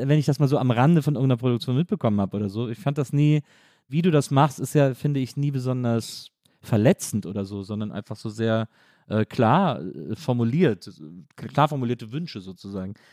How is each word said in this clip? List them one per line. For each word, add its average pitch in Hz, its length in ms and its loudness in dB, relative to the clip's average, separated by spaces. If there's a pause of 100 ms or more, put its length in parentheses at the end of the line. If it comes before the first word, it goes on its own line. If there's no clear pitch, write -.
wenn 147 100 6
ich 143 80 2
das 143 120 2
mal 147 100 4
so 135 100 2
am 123 120 2
Rande 139 320 4
von 147 120 0
irgendeiner 127 240 2
Produktion 123 380 -2
mitbekommen 131 440 0
habe 98 160 -2
oder 104 140 -2
so, 110 180 -6
ich 107 100 -8
fand 143 200 -4
das 143 140 -4
nie, 147 300 4 (460)
wie 147 140 -2
du 180 80 4
das 151 200 2
machst, 139 300 2
ist - 140 -4
ja, 139 200 4
finde 143 260 -2
ich, 127 160 -6
nie 143 140 -2
besonders 127 760 -2 (320)
verletzend 110 680 2
oder 98 180 -6
so, 101 180 -8
sondern 107 300 -6
einfach 104 240 -10
so - 140 -10
sehr, 113 380 0 (400)
äh, 107 180 0
klar, 127 560 2
äh, 85 340 -10
formuliert, 120 720 0 (460)
k-, - 120 -14
klar 147 200 2
formulierte 123 420 -4
Wünsche 147 300 -10
sozusagen. 98 540 -10 (180)